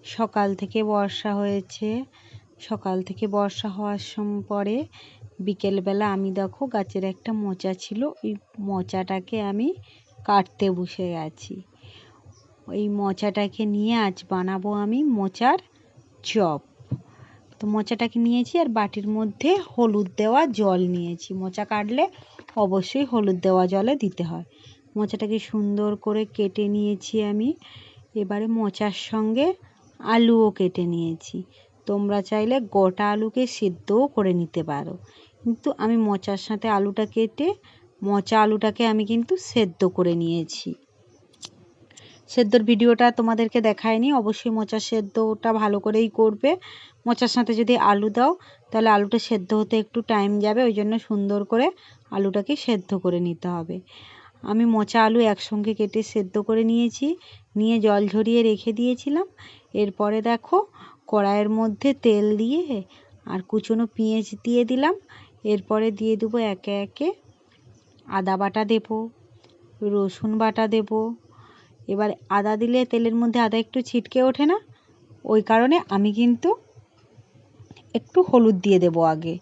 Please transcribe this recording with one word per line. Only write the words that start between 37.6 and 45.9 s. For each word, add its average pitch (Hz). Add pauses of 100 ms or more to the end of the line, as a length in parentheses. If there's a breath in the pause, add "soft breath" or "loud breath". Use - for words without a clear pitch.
মোচা 202
আলুটাকে 214
আমি 214
কিন্তু 233
সেদ্ধ 208
করে 180
নিয়েছি। 170 (1600 loud breath)
সেদ্ধর 233
ভিডিওটা 240
তোমাদেরকে 226
দেখাইনি, 220
অবশ্যই 220
মোচা 220
সেদ্ধটা 220
ভালো 214
করেই 214